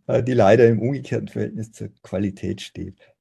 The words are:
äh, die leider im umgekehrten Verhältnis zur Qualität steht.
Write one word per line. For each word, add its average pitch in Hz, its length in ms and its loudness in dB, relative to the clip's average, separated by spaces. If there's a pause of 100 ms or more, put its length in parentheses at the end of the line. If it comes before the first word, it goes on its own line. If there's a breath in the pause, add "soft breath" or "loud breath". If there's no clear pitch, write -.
äh, 123 160 -2
die 127 120 -2
leider 117 340 6
im 113 100 2
umgekehrten 123 500 -6
Verhältnis 110 440 -8
zur 104 160 -14 (140)
Qualität 95 580 -6
steht. - 360 -14 (240 soft breath)